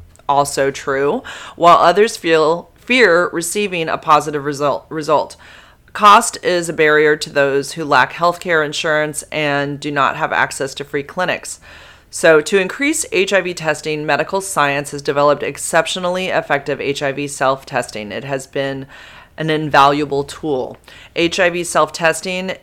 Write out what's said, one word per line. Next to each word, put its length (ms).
Also 400
true. 540
While 220
others 400
feel 580
fear 580
receiving 560
a 80
positive 480
result, 440
result. 480
Cost 500
is 260
a 40
barrier 440
to 140
those 400
who 120
lack 300
healthcare 500
insurance 680
and 480
do 100
not 260
have 160
access 440
to 80
free 180
clinics. 580
So 300
to 200
increase 500
H 220
I 80
V 140
testing, 500
medical 340
science 520
has 100
developed 400
exceptionally 880
effective 520
H 220
I 100
V 160
self-testing. 840
It 120
has 220
been 400
an 120
invaluable 720
tool. 540
H 240
I 120
V 120
self-testing 840